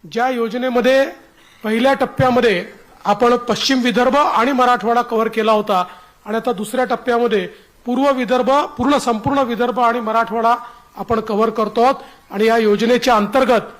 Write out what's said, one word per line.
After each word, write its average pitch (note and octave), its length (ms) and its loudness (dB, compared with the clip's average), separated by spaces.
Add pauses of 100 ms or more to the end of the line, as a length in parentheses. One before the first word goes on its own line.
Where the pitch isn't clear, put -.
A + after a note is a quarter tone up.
(120)
ज्या A#3+ 180 -2
योजनेमध्ये B3 800 0 (540)
पहिल्या A#3 300 0
टप्प्यामध्ये A#3+ 720 0 (400)
आपण G#3 300 2
पश्चिम A#3 460 -2
विदर्भ B3 340 2
आणि C#4 360 2
मराठवाडा A#3+ 500 2
कव्हर A3+ 260 -2
केला A3 240 0
होता G#3 340 0 (400)
आणि G#3+ 120 -6
आता A3+ 140 -4
दुसऱ्या A#3 340 -4
टप्प्यामध्ये A#3 640 -2 (360)
पूर्व C4 260 2
विदर्भ, B3 400 0
पूर्ण C#4 460 0
संपूर्ण B3 420 -2
विदर्भ A#3+ 400 -2
आणि A#3+ 200 2
मराठवाडा A3+ 560 0 (400)
आपण A3 240 -4
कव्हर G#3+ 300 0
करतो A3 320 -2
आहोत C4 140 4 (360)
आणि G3+ 140 -2
या A3+ 120 2
योजनेच्या A#3 580 2
अंतर्गत G#3+ 460 2 (180)